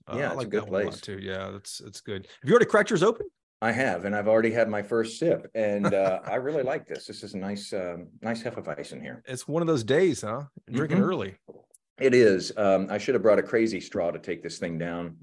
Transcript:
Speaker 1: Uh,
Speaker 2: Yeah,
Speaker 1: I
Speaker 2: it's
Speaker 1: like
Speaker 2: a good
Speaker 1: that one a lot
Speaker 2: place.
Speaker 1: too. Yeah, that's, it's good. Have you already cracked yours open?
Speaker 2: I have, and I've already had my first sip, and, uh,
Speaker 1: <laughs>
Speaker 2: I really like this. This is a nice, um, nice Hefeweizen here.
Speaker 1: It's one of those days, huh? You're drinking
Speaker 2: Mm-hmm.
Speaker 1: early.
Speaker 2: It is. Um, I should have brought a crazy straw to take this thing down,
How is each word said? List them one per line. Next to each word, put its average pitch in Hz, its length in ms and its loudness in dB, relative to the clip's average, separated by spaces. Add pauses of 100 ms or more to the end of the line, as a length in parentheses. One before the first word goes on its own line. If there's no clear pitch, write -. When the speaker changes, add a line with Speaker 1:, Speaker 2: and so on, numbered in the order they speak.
Speaker 1:
Uh, - 120 -6
Speaker 2:
Yeah, 143 80 -2
Speaker 1:
I - 20 -2
Speaker 2:
it's - 80 -6
Speaker 1:
like 123 100 -6
Speaker 2:
a 101 40 -10
good 104 160 -2
Speaker 1:
that - 40 -10
one 98 120 0
a - 20 0
lot - 80 -4
Speaker 2:
place. - 80 -14
Speaker 1:
too. 98 180 -10
Yeah, 95 320 -8
that's, - 300 -14
it's - 200 -18
good. 98 280 -8 (140)
Have 127 60 -8
you 160 40 6
already 233 140 6
cracked 208 240 4
yours 170 120 4
open? 226 240 2 (340)
Speaker 2:
I 113 120 2
have, 104 320 0
and 101 100 -2
I've 104 140 -2
already 110 240 4
had 117 160 2
my 104 140 -2
first 113 360 -2
sip, - 380 0
and, 101 360 0
uh, 95 300 2
Speaker 1:
<laughs> - 20 -16
Speaker 2:
I 107 120 -4
really 139 260 -2
like 151 240 -4
this. - 200 -12
This - 180 -14
is 101 100 -12
a 98 40 -6
nice, 101 340 -8
um, 87 340 -6 (140)
nice 113 200 -6
Hefeweizen 76 640 -10
here. - 240 -14
Speaker 1:
It's 127 220 -12
one 160 140 -2
of 165 40 -2
those 156 160 2
days, 139 380 2
huh? 113 220 -6 (260)
You're 127 180 -2
drinking 156 120 0
Speaker 2:
Mm-hmm. 196 100 4
Speaker 1:
early. 98 260 -4 (680)
Speaker 2:
It 131 140 6
is. 101 420 6
Um, 98 320 4
I 101 100 -2
should 123 180 0
have 98 60 0
brought 101 180 6
a - 20 2
crazy 113 380 2
straw 87 320 -2
to 82 80 -6
take 82 240 -8
this 82 160 -10
thing 85 180 -4
down, 85 440 -6